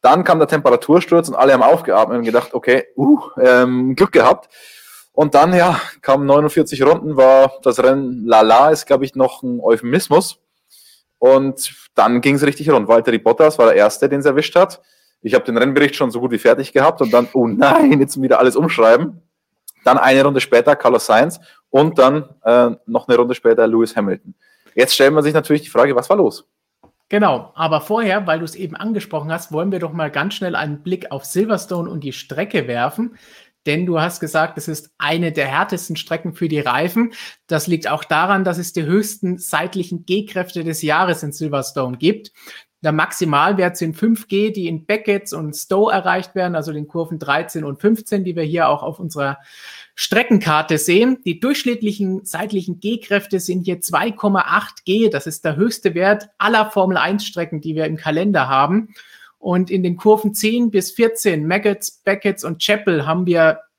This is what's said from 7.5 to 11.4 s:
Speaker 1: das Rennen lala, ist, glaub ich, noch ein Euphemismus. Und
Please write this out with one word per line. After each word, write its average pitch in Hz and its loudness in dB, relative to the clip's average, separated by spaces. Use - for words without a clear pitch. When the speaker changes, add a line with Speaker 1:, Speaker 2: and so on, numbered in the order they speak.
Speaker 1:
das 165 0
Rennen 127 0
lala, 113 6
ist, 151 -2
glaub 135 2
ich, 131 -8
noch 131 -2
ein 123 -6
Euphemismus. 123 0
Und 135 2